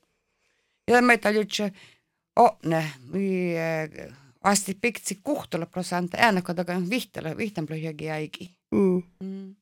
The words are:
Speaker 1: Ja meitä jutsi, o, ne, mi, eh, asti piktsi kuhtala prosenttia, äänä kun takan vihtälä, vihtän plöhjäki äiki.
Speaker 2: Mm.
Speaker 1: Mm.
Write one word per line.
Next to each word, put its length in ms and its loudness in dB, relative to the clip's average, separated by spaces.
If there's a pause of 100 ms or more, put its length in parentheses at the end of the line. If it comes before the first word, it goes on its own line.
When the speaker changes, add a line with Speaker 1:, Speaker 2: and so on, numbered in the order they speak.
(920)
Speaker 1:
Ja 100 8
meitä 280 6
jutsi, 340 0 (760)
o, 260 6
ne, 260 0 (220)
mi, 440 0
eh, 320 -2 (540)
asti 380 2
piktsi 420 -4
kuhtala 420 -4
prosenttia, 580 -4
äänä 180 4
kun 140 -6
takan 340 -4
vihtälä, 480 -6
vihtän 280 -6
plöhjäki 440 -8
äiki. 460 -10 (160)
Speaker 2:
Mm. 320 4 (200)
Speaker 1:
Mm. 380 -12